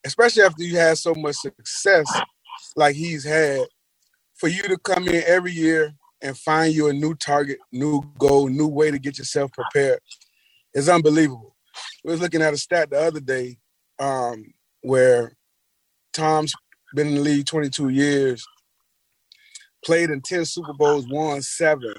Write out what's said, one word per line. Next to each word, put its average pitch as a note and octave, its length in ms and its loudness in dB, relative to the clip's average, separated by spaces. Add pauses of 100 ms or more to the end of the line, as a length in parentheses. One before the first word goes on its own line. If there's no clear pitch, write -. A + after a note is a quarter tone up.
especially A3+ 380 4
after E3+ 180 2
you F3 160 -4
have D#3+ 200 4
so E3 180 -2
much D3+ 200 -6
success - 720 0 (680)
like D3 200 4
he's D#3 280 -6
had, D3 380 0 (720)
for D#3+ 160 -2
you F#3 140 -4
to F#3 160 -2
come F3+ 280 -2
in E3+ 180 0
every F3+ 280 2
year D#3+ 400 0 (280)
and C3+ 160 -10
find D#3+ 360 0
you D3+ 160 2
a C#3+ 40 0
new D3+ 220 -2
target, C#3+ 440 -2 (120)
new C#3 300 -2 (160)
goal, C#3 320 4
new D3 180 0
way D3+ 240 0
to C#3+ 80 -4
get C#3 180 -10
yourself C#3 360 -4
prepared C3 460 0 (760)
is C#3 160 2
unbelievable. D3+ 680 2 (480)
We D#3 80 -6
was E3 80 -4
looking E3+ 220 -2
at D3+ 120 2
a C#3+ 40 -6
stat D#3+ 320 -2
the C#3+ 100 -2
other D#3 220 -2
day, B2+ 360 -6 (420)
um, B2 540 -4 (280)
where B2+ 560 4 (760)
Tom's D#3 420 -2 (400)
been D3 140 -2
in D3 80 -2
the C#3+ 60 0
league C#3+ 240 0
twenty-two C#3+ 440 -4
years, C#3 560 0 (1400)
played E3 240 2
in C#3 120 -4
ten F3 220 -4
Super D3+ 300 -10
Bowls, D3 340 2
won C#3+ 340 -4
seven C3+ 580 -2